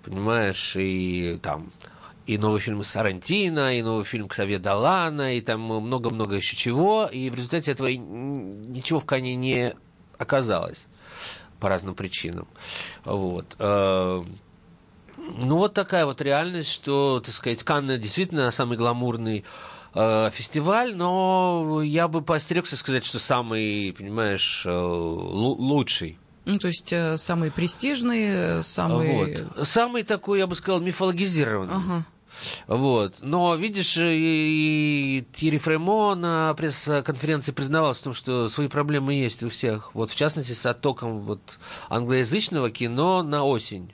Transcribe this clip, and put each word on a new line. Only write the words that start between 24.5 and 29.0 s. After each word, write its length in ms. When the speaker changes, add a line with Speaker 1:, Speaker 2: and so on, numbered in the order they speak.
Speaker 1:
э, 20
лу-, 880
лучший. 640
Speaker 2:
Ну, 140
то 80
есть, 260
э, 240
самый 320
престижный, 1080
э, 20
самый 460